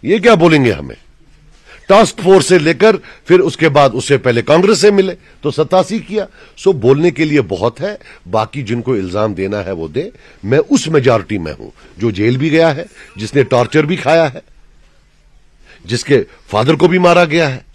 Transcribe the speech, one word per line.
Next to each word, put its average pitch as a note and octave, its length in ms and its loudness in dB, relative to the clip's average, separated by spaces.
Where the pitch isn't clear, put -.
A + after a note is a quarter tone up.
ये F#3+ 140 0
क्या A3+ 160 4
बोलेंगे D#3 360 4
हमें? C#2+ 240 -8
Task G3+ 320 2
force F#3 260 4
से F3+ 120 4
लेकर E3+ 380 2
फिर - 420 0
उसके D#3+ 300 0
बाद, C#3 220 2
उससे B2+ 260 -2
पहले A#2 240 0
कांग्रेस F3+ 400 2
से G#3 100 4
मिले F#3+ 260 0
तो D3+ 80 -4
सतासी F#3 480 -2
किया। F#3+ 280 -8
सो F#3+ 160 0
बोलने C#3+ 380 2
के D#3 140 -4
लिए D3 160 0
बहुत G2 380 -4
है, G3+ 200 -8
बाकी A2 360 -6
जिनको A#2+ 320 -6
इल्जाम G2+ 400 -4
देना G2 220 -4
है F#2+ 160 -8
वो D#2+ 140 -8
दे। C3+ 240 -8
मैं B2+ 140 0
उस - 280 -2
majority A#2+ 500 0
में D#2 200 -10
हूं A1 120 -20
जो A2 120 -2
जेल G#2+ 260 -2
भी D3+ 120 -2
गया D#3+ 200 2
है, D3+ 160 -6
जिसने A2+ 260 -2
torture B2 420 0
भी E3 100 -4
खाया D#3+ 300 0
है, B2 160 -8
जिसके A#2+ 380 -2
father B2 260 0
को E3 120 2
भी F3+ 120 2
मारा F3 260 4
गया D#3 220 -2
है। C3 280 -10